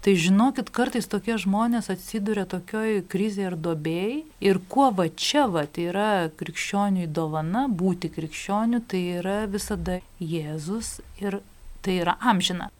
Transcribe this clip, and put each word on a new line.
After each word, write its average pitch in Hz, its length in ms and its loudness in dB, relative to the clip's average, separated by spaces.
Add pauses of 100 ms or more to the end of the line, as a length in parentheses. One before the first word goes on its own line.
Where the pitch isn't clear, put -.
Tai 196 180 6
žinokit, 208 560 4
kartais 247 320 0
tokie 220 320 -2
žmonės 220 480 0
atsiduria 202 560 -2
tokioj 196 640 -2
krizėj 196 460 -2
ir - 20 -4
duobėj, 165 600 -2 (280)
ir 196 240 6
kuo 269 240 4
va 185 160 2
čia 277 400 2
vat 160 320 0
yra 180 560 2
krikščioniui 185 720 0
dovana 160 640 0
būti 180 400 0
krikščioniu, 208 720 -2
tai 185 200 -2 (100)
yra 185 320 -2
visada 190 560 -4 (160)
Jėzus 160 800 -4 (260)
ir 202 160 -4 (480)
tai 185 140 2
yra 175 180 2
amžina. 185 480 2 (140)